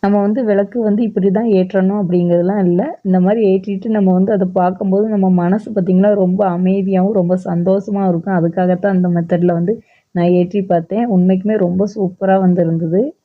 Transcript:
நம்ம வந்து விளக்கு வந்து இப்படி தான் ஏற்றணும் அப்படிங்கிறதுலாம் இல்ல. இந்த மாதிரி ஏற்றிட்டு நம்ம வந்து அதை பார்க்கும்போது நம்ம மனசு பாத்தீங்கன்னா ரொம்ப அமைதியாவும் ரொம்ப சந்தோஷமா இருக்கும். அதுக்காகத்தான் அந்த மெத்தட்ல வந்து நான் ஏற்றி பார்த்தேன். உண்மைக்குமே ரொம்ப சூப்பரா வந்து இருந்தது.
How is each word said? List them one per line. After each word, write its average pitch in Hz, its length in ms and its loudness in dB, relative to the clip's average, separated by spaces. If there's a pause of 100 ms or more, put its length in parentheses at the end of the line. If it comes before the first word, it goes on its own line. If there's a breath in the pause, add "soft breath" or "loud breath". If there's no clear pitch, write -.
நம்ம 202 200 2
வந்து 220 240 -2
விளக்கு 202 380 0
வந்து 208 200 0
இப்படி 196 300 0
தான் 233 200 0
ஏற்றணும் 190 460 0
அப்படிங்கிறதுலாம் 175 640 0
இல்ல. 175 160 2 (240)
இந்த 185 180 2
மாதிரி 214 240 0
ஏற்றிட்டு 190 480 -2
நம்ம 190 220 2
வந்து 196 180 2
அதை 180 100 0 (120)
பார்க்கும்போது 190 560 0
நம்ம 190 120 0 (140)
மனசு 185 360 -2
பாத்தீங்கன்னா 190 340 2 (100)
ரொம்ப 185 200 0 (140)
அமைதியாவும் 190 640 0
ரொம்ப 180 160 0 (140)
சந்தோஷமா 196 600 -2
இருக்கும். 180 280 -2
அதுக்காகத்தான் 180 580 0
அந்த 180 200 2
மெத்தட்ல 170 420 0
வந்து 175 140 -2 (420 soft breath)
நான் 175 240 2
ஏற்றி 180 320 0
பார்த்தேன். 185 340 -2 (120)
உண்மைக்குமே 190 480 2
ரொம்ப 185 300 0
சூப்பரா 190 500 0
வந்து 180 220 2
இருந்தது. 165 360 -2 (220)